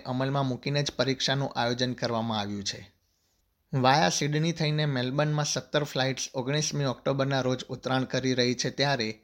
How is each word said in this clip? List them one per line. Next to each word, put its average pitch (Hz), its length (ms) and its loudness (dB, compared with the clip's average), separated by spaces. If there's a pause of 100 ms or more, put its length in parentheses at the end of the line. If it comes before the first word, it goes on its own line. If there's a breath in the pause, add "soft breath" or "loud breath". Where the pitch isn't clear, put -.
અમલમાં 135 400 0
મૂકીને 143 360 -2
જ 143 100 -4
પરીક્ષાનું 135 640 0
આયોજન 123 360 0
કરવામાં 113 480 -2
આવ્યું 104 240 -4
છે. - 280 -10 (840)
વાયા 139 340 6
સિડની 156 440 0
થઈને 151 340 0
મેલબર્નમાં 147 580 0
સત્તર 143 400 -2
ફ્લાઇટ્સ 135 500 -2
ઓગણીસમી 143 500 -2
ઓક્ટોબરના 135 560 0
રોજ 127 280 0
ઉતરાણ 131 360 -2
કરી 127 300 0
રહી 123 200 2
છે, 120 160 -2
ત્યારે 131 540 0